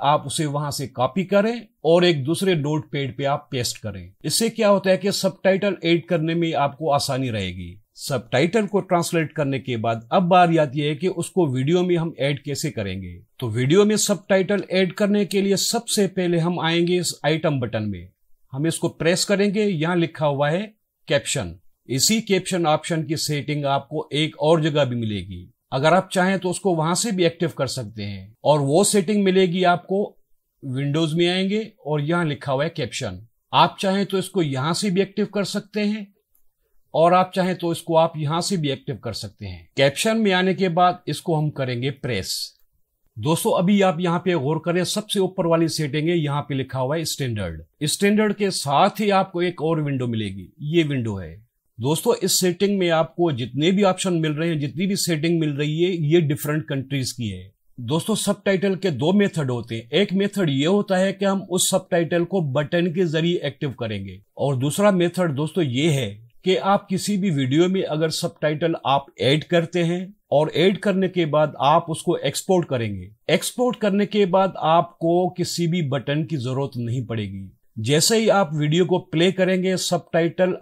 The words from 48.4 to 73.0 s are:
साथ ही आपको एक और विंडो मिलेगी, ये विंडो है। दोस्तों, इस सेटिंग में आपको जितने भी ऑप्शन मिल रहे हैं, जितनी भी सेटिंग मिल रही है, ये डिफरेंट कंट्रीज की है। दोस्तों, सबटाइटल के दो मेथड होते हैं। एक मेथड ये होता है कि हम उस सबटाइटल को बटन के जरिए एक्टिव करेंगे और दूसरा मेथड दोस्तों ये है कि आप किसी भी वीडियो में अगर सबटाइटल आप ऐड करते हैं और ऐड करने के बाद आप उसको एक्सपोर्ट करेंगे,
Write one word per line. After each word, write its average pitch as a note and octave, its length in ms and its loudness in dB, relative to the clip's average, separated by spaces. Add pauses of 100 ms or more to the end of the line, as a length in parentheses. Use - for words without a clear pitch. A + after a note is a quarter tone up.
साथ E3 480 2
ही G#3 120 2
आपको F#3+ 300 0
एक F3 200 -4
और D#3 200 0
विंडो C#3 240 -2
मिलेगी, G2+ 460 -6 (160)
ये E3 160 4
विंडो B2 320 -2
है। F2 220 -10 (400)
दोस्तों, D#3 380 0
इस F#3 240 0
सेटिंग F#3 380 0
में F3+ 120 2
आपको E3 420 0
जितने C3+ 400 0
भी G3 100 4
ऑप्शन F#3 320 2
मिल D#3+ 180 0
रहे D#3+ 160 -2
हैं, E3 120 -2
जितनी C#3+ 260 -4
भी F#3+ 120 0
सेटिंग E3 420 0
मिल D3+ 100 0
रही D3+ 320 -2
है, F3+ 80 2 (140)
ये D#3+ 180 6
डिफरेंट D3+ 420 -2
कंट्रीज C3+ 480 -4
की A#2 160 -6
है। F#2 220 -10 (280)
दोस्तों, D3+ 380 -2
सबटाइटल G3 600 0
के F#3+ 160 -2
दो C#3+ 200 0
मेथड F#3 380 2
होते A#2 240 -6
हैं। A2+ 180 -10
एक F#3+ 200 2
मेथड G3 380 0
ये C3+ 160 2
होता G3+ 300 2
है F#3+ 160 2
कि F#3+ 120 -6
हम G3 180 0
उस F#3 280 -2
सबटाइटल F3 540 0
को F#3+ 160 -2 (100)
बटन D3+ 360 0
के F3+ 200 0
जरिए E3 380 0
एक्टिव C#3+ 280 -4
करेंगे G2 480 -8 (180)
और C3+ 180 0
दूसरा D3 340 2
मेथड F3 420 0
दोस्तों D#3 320 -2
ये C3+ 260 0
है C3+ 180 0 (360)
कि F#3 120 2
आप G3 300 0
किसी G3 300 -2
भी F#3+ 140 0
वीडियो C#3+ 380 2
में F#3+ 140 0
अगर D#3 280 0
सबटाइटल D#3 640 -2 (120)
आप C#3 200 2 (140)
ऐड C3+ 240 2
करते E3+ 380 0
हैं F3 200 -2 (300)
और D3 240 4
ऐड F3+ 220 4
करने F#3 300 0
के E3+ 180 0
बाद D3+ 360 2
आप D#3+ 260 4
उसको D#3+ 300 -2
एक्सपोर्ट F3 500 0
करेंगे, G#2 420 -4 (200)